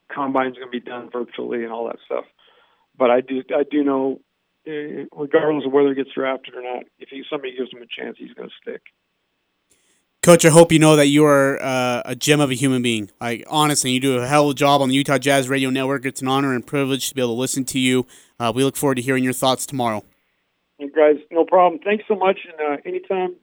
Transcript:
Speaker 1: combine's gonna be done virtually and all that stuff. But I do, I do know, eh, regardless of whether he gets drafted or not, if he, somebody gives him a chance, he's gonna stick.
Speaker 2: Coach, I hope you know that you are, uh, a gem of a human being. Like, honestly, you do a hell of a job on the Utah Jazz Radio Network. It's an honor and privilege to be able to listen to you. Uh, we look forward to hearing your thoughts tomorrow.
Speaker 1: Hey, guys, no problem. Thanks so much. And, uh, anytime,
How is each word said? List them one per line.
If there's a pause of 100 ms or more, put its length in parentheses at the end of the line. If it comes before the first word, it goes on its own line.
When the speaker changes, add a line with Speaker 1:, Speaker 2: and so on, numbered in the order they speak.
(140)
Speaker 1:
combine's
gonna
be
done
virtually
and
all
that
stuff. (720)
But
I
do, (120)
I
do
know, (480)
eh, (100)
regardless
of
whether
he
gets
drafted
or
not, (140)
if
he,
somebody
gives
him
a
chance,
he's
gonna (120)
stick. (1400)
Speaker 2:
Coach,
I
hope
you
know
that
you
are,
uh,
a
gem
of
a
human
being. (120)
Like,
honestly,
you
do
a
hell
of
a
job
on
the
Utah
Jazz
Radio
Network.
It's
an
honor
and
privilege
to
be
able
to
listen
to
you. (320)
Uh,
we
look
forward
to
hearing
your
thoughts
tomorrow. (720)
Speaker 1:
Hey,
guys, (140)
no
problem.
Thanks
so
much.
And,
uh,
anytime,